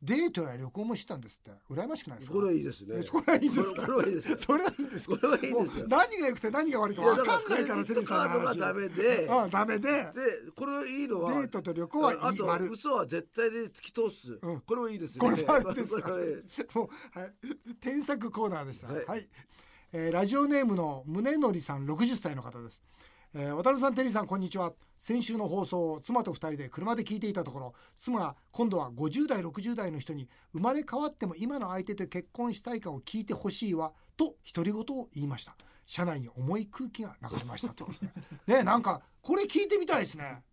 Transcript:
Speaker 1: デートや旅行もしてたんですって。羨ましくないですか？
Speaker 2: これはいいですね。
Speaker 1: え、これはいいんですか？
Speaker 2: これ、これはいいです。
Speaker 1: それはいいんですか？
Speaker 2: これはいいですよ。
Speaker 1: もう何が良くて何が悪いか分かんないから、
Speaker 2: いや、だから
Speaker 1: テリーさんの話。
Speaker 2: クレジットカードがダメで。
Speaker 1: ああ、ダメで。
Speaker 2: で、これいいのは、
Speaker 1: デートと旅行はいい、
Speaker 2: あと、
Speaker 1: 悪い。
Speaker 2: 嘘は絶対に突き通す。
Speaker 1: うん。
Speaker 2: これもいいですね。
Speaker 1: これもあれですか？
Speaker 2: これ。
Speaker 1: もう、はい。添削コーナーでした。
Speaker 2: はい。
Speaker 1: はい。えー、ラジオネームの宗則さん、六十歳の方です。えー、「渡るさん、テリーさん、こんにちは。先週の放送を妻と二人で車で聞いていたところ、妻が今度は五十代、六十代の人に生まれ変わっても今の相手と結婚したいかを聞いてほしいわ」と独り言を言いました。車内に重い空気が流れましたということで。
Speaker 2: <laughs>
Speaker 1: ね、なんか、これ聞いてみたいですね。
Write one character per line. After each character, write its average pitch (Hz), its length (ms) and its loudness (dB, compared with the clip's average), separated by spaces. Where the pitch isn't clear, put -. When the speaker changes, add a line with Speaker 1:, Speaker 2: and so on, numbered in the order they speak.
Speaker 1:
デ 262 260 2
ー - 40 0
ト 170 120 -2
や 127 140 -6
旅 131 120 -8
行 208 160 -6
も 233 100 -2
し - 60 -6
て - 80 -12
た 180 80 -6
ん 131 40 -10
で 110 80 -14
す - 100 -20
っ - 20 -20
て。 107 100 -20
羨 165 180 -4
ま 311 80 -4
し - 80 -10
く - 60 -12
な 131 60 -10
い 117 40 -14
で 131 60 -14
す 131 40 -14
か？ 160 60 -4
Speaker 2:
こ 202 60 4
れ 202 60 4
は 175 60 4
い 156 60 4
い 143 40 -4
で 139 80 -4
す 101 140 -12
ね。 107 140 -6
Speaker 1:
え、 170 40 -2
こ - 220 2
れ 339 80 8
は - 80 8
い - 40 2
い 285 40 8
ん - 40 0
で - 100 4
す - 100 0
か？ - 80 -4
Speaker 2:
こ - 0 -
れ、 - 60 -2
こ 233 40 0
れ 262 60 4
は - 100 4
い 196 40 2
い 185 40 0
で 151 60 -2
す。 - 160 0
Speaker 1:
そ 294 200 4
れ 359 60 2
は 359 80 2
い - 80 -14
い 285 40 0
ん 269 60 -6
で 196 100 -6
す - 100 -8
か？ 240 80 0
Speaker 2:
こ - 60 -2
れ - 60 4
は 285 60 6
い - 40 2
い - 20 -4
で 269 80 -2
す 254 40 -2
よ。 240 60 4
Speaker 1:
も 208 40 4
う 202 240 -4
何 381 320 6
が 302 80 2
良 254 80 0
く - 40 -12
て 220 120 -2
何 302 200 2
が 247 80 0
悪 208 140 2
い - 20 -4
か 175 60 -4
分 - 160 8
か 262 60 4
ん - 40 2
な 466 60 6
い 466 140 2
か - 20 -6
ら、 247 100 4
Speaker 2:
い - 20 -
や、 - 60 2
だ - 0 -
か 214 80 0
ら 202 100 0
Speaker 1:
テ 220 100 -2
リ 233 60 4
ー 202 40 0
さ 190 220 2
ん 170 60 0
の 170 60 4
話。 - 180 0
Speaker 2:
ク 196 60 -2
レ 196 80 -2
ジ 165 80 -6
ッ - 20 -2
ト 190 60 2
カ - 0 -
ー 247 100 6
ド - 0 -
が - 0 -
ダ - 0 -
メ 233 60 4
で。 160 100 0
Speaker 1:
あ 247 120 6
あ、 202 80 2
ダ 196 160 4
メ 220 140 0
で。 262 100 0
Speaker 2:
で、 254 220 2
こ 262 100 -6
れ 277 240 -2
い 269 140 -4
い 277 40 -2
の 202 140 0
は、 262 200 2
Speaker 1:
デ 269 60 -2
ー - 20 -6
ト 196 120 -4
と 165 120 -4
旅 165 140 -2
行 302 140 0
は 294 120 6
い - 20 -2
い、 - 60 -6
Speaker 2:
あ 247 120 2
と、 196 120 0
Speaker 1:
悪 175 200 2
い。 - 40 -2
Speaker 2:
嘘 208 240 -2
は 196 140 2
絶 165 280 -4
対 226 140 2
に 226 80 -6
突 - 20 -20
き - 100 -12
通 226 180 0
す。 120 320 -12
Speaker 1:
う 170 120 -4
ん。 123 80 -6
Speaker 2:
こ 226 140 -2
れ 247 60 -2
も 233 80 -2
い 214 60 -6
い 196 40 -8
で 160 80 -6
す 127 120 -10
ね。 247 100 6
Speaker 1:
こ 233 60 4
れ - 80 0
も 311 100 4
あ 285 60 8
れ - 140 -2
で - 100 -2
す 208 180 -2
か？ 180 100 -4
Speaker 2:
こ 185 60 -2
れ。 170 180 -2
Speaker 1:
も 220 140 -2
う、 180 40 -10
は 185 60 -8
い。 202 80 -14
添 269 200 -2
削 240 300 -2
コ 220 140 -2
ー 208 40 2
ナ 170 120 -4
ー 139 40 -8
で 135 80 -10
し - 80 -16
た。 123 60 -14
Speaker 2:
は 147 140 -4
い。 165 40 -6
Speaker 1:
は 208 120 -4
い。 208 120 -12
え 165 160 -2
ー、 - 20 2
ラ 180 140 4
ジ 208 100 2
オ 277 120 6
ネ 285 160 4
ー - 20 4
ム 208 100 4
の 147 320 -2
宗 214 340 0
則 208 200 4
さ 139 160 -6
ん、 139 80 -4
六 156 200 2
十 247 120 0
歳 151 180 -4
の 131 60 -8
方 120 200 -12
で 117 80 -12
す。 - 140 -18
え 143 140 -4
ー、 147 80 -4
「渡 180 160 4
る 277 80 4
さ 269 100 4
ん、 240 60 0
テ 262 80 2
リ 262 60 2
ー - 20 -2
さ 214 100 2
ん、 196 60 -4
こ 196 80 -2
ん 196 60 0
に 185 80 -2
ち - 80 -8
は。 180 160 -2
先 233 240 0
週 226 140 -2
の 208 100 0
放 175 180 0
送 170 280 0
を 151 80 -8
妻 233 240 2
と 175 80 -4
二 139 40 -8
人 151 80 -4
で 139 120 -8
車 196 260 -2
で 233 80 -2
聞 208 120 -4
い 208 60 -4
て 214 80 -2
い 202 40 -2
た 180 120 -2
と 139 60 -8
こ 139 80 -10
ろ、 127 140 -12
妻 240 220 -2
が 165 160 -2
今 233 160 0
度 190 120 2
は 131 120 -4
五 135 180 -2
十 269 180 0
代、 220 140 0
六 170 200 -6
十 233 140 -2
代 190 180 -2
の 151 60 -4
人 147 140 -8
に 135 140 -8
生 160 80 -4
ま 233 140 4
れ 294 160 0
変 240 100 -2
わ 294 80 0
っ 294 80 -6
て 240 100 -4
も 175 100 -4
今 240 220 -4
の 214 120 -4
相 185 160 -4
手 208 100 -4
と 196 100 -4
結 175 280 -8
婚 240 200 -2
し - 80 -10
た 240 140 -6
い 220 60 -6
か 175 100 -6
を 139 80 -8
聞 214 200 -6
い 208 60 -4
て 214 80 -4
ほ - 160 -2
し 202 200 -2
い 175 60 2
わ」 160 180 -2
と - 180 2
独 170 120 0
り 208 80 2
言 214 80 -2
を 240 160 -6
言 143 100 -6
い 143 40 -2
ま 135 100 -4
し - 80 -12
た。 - 100 -20
車 - 180 -4
内 160 160 -2
に 120 160 -8
重 131 220 -2
い 214 100 -4
空 254 220 -8
気 220 140 -10
が 175 180 -12
流 - 180 -6
れ 120 60 -10
ま 117 120 -8
し - 80 -6
た - 80 -6
と - 120 -14
い - 20 -12
う - 0 -
こ 156 60 -10
と - 120 -8
で。 190 60 -6
Speaker 2:
<laughs> - 160 -18
Speaker 1:
ね、 233 40 4
な 196 140 4
ん 240 40 2
か、 180 200 0
こ 320 160 2
れ 403 60 4
聞 403 180 2
い 403 80 2
て 415 80 4
み 359 80 2
た 302 140 4
い 190 60 2
で - 60 -8
す - 40 -14
ね。 135 380 -10